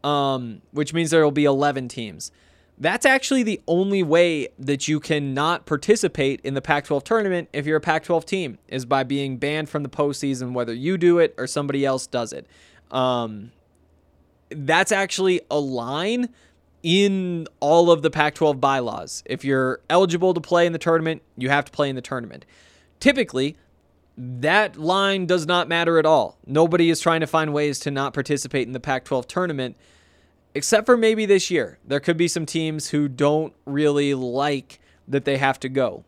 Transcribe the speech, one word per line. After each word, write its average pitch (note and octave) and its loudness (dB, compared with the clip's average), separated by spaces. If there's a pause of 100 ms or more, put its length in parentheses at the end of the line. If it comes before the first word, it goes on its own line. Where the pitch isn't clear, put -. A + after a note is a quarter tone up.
um, C3+ -2 (100)
which D3 -4
means E3 -2
there D#3+ 6
will D3 4
be D3 2
eleven C3+ 0
teams. G#2+ -12 (460)
That's F#3 -2
actually C4 2
the G#3 -2
only F#3+ 2
way D#3+ 2 (100)
that C3+ -4
you D#3 0
can D3 -4
not D3+ -2
participate D3 0
in C3+ -6
the C3+ -4
Pac-twelve D3 -2
tournament G3 -2
if C#3+ -6
you're D#3 0
a D3 -2
Pac-twelve D#3+ -2
team, E3+ -6 (100)
is C3 -8
by C3+ 0
being C3+ -4
banned D3 -4
from D3 -6
the C3+ -8
postseason, C3+ -4
whether A#2+ -4
you D3+ -2
do F3 4
it E3 2
or C3 -6
somebody C#3 -2
else C3 -2
does A#2+ -6
it. - -14 (460)
Um, A#2+ -2 (1000)
that's D#3 0
actually F#3+ 0
a D3 0
line D3 -4 (520)
in F3+ 0 (140)
all E3+ 6
of E3 6
the D#3 0
Pac-twelve D3 0
bylaws. C3 -2
If - -8
you're C3 0 (100)
eligible F3 2
to E3 -2
play F3 2
in E3+ -2
the D#3+ -6
tournament, D#3+ 0 (160)
you B2+ -4
have C#3+ 2
to - -20
play C#3+ 0
in C3 -6
the B2 -8
tournament. A#2+ -10 (540)
Typically, D#3 0 (640)
that C#3 0
line F#3+ 0
does E3 0
not F3 0
matter E3 2
at D#3 4
all. D3+ 4
Nobody E3 4
is D#3+ 2
trying E3 0
to D3 -2
find D#3 0
ways D3 -2
to - -6
not C#3+ -4
participate C#3 -4
in B2+ -12
the C3 -8
Pac-twelve C3 -4
tournament. D3+ -4 (800)
Except G#3+ 2
for B3 6
maybe A3 2
this F#3+ 4
year. B2+ -2
There C#3 0
could E3 0
be E3+ 2
some D#3+ -2
teams D#3 -4
who D3 0
don't D3 0 (120)
really C#3+ 0
like C3 -4 (280)
that C3+ -2
they C#3 0
have C3+ 0
to C3 -6
go. C3 -2